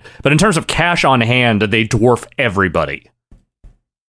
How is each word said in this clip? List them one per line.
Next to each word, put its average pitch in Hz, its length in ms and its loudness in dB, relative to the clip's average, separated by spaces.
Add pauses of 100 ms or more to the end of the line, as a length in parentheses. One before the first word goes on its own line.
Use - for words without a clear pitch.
(240)
but 139 80 2
in 151 60 2
terms 190 180 2
of 127 120 -4
cash 175 360 -2
on 135 160 2
hand, 117 440 2
they 110 220 0
dwarf 117 400 0 (120)
everybody. 87 720 -2 (1000)